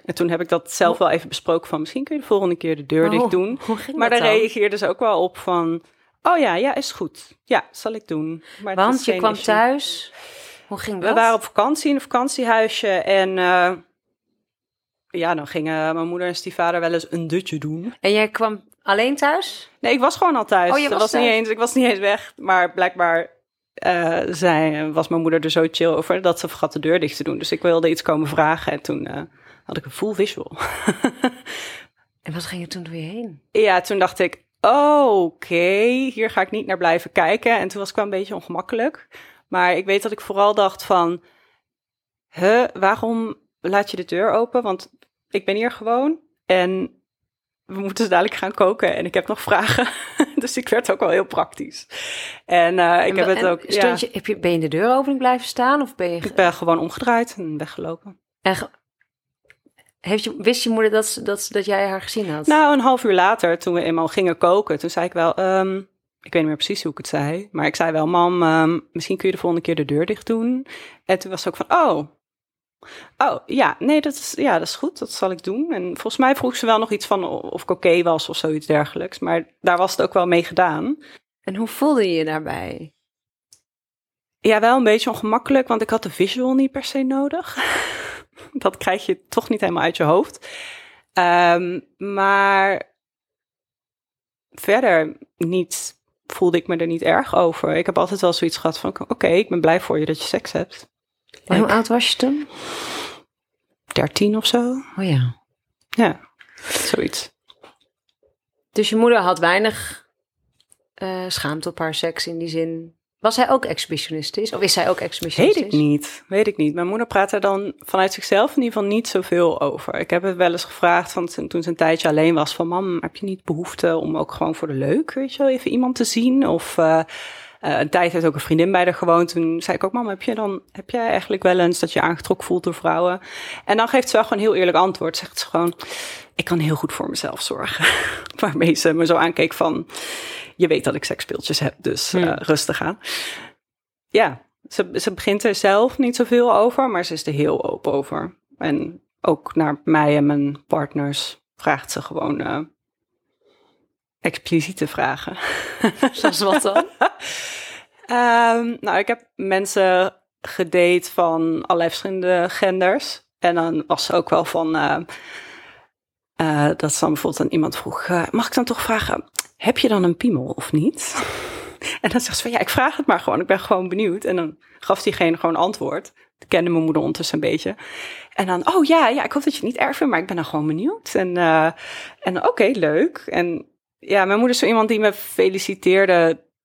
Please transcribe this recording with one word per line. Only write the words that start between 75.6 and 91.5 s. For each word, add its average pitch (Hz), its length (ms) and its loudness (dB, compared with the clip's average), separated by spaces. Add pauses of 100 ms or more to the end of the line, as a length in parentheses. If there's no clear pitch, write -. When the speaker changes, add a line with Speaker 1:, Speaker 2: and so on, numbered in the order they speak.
Speaker 1:
En 190 120 -4
volgens 180 320 -8
mij 262 200 4
vroeg 254 200 -4
ze 240 100 2
wel 220 120 6
nog 226 140 -2
iets 202 140 -4
van 190 180 0
o-, - 120 -6
of - 260 -8
ik - 80 -4
oké 175 320 4
was 165 260 0
of - 80 -6
zoiets 156 300 -4
dergelijks, 156 520 0
maar 170 280 -2 (140)
daar 175 160 2
was 185 140 2
het - 120 -2
ook 185 100 0
wel 175 140 2
mee 170 180 2
gedaan. 175 520 0 (460)
Speaker 2:
En 190 140 -8
hoe 220 120 -4
voelde 269 400 2
je 170 100 0
je 160 60 0
daarbij? 156 680 -8 (1500)
Speaker 1:
Ja, 214 200 4
wel 233 160 6
een 254 80 4
beetje 226 260 4
ongemakkelijk, 247 580 0
want 226 140 0
ik 220 80 -6
had 220 120 0
de 185 80 -8
visual 254 440 0
niet 269 180 2
per 269 120 -8
se 269 180 -4
nodig. 285 540 -4
<laughs> - 520 -4 (400)
<laughs> - 60 -20
Dat 196 240 -2
krijg 202 300 -2
je - 220 -4
toch - 200 -4
niet 214 120 -2
helemaal 170 220 0
uit 165 140 0
je 165 60 0
hoofd. 170 460 0 (640)
Ehm, 175 680 4 (160)